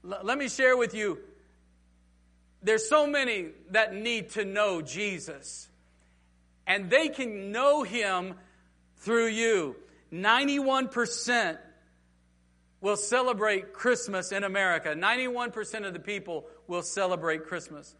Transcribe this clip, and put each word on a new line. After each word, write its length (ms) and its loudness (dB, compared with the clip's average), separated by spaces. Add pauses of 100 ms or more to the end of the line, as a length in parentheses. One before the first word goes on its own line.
L-, 180 -8
let 140 0
me 100 -2
share 300 4
with 160 2
you, 280 -2 (1400)
there's 260 2
so 200 6
many 440 -2 (200)
that 220 2
need 380 -4
to 140 -4
know 360 0
Jesus. 880 -10 (1000)
And 220 0
they 200 4
can 420 -6
know 320 4
him 560 -2 (580)
through 300 2
you. 480 2 (360)
Ninety-one 800 2
percent 680 0 (1200)
will 140 2
celebrate 800 0
Christmas 580 0
in 120 -2
America. 500 2
Ninety-one 580 0
percent 340 -8
of 80 -6
the 60 -10
people 480 -8 (200)
will 160 -4
celebrate 640 -2
Christmas. 540 -12